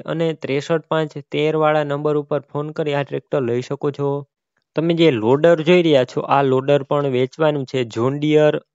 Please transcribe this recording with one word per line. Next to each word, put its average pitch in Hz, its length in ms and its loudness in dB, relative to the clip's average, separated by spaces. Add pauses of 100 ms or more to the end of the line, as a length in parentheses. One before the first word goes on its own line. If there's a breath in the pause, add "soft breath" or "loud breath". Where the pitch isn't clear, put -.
અને 165 220 -4 (100)
ત્રેસઠ 147 520 -4
પાંચ 160 240 -2 (160)
તેર 147 280 -2
વાળા 151 280 2
નંબર 147 320 -2
ઉપર 147 280 -4
ફોન 147 280 -8
કરી 151 240 -4
આ 143 80 -2
ટ્રેક્ટર 139 380 -6
લઈ 120 200 -2
શકો 143 280 -6
છો. 143 180 -4 (680)
તમે 165 180 0
જે 165 180 4
લોડર 139 500 4
જોઈ 175 220 4
રહ્યા 139 260 4
છો, 147 160 -6
આ 139 160 2
લોડર 135 420 2
પણ 143 300 -2
વેચવાનું 143 520 -2
છે. 131 180 -4
જ્હોન 113 300 -2
ડીયર 151 400 2 (200)